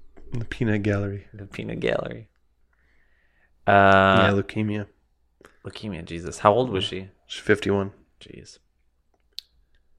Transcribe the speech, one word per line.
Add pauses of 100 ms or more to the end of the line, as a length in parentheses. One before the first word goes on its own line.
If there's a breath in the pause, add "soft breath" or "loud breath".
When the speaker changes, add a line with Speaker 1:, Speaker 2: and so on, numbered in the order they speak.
(320)
Speaker 1:
In
the
peanut
gallery.
Speaker 2:
The
peanut
gallery. (1400)
Uh,
Speaker 1:
Yeah,
leukemia. (800)
Speaker 2:
Leukemia,
Jesus.
How
old
was
Speaker 1:
Yeah.
Speaker 2:
she? (180)
Speaker 1:
She's
fifty-one. (300)
Speaker 2:
Jeez. (1400)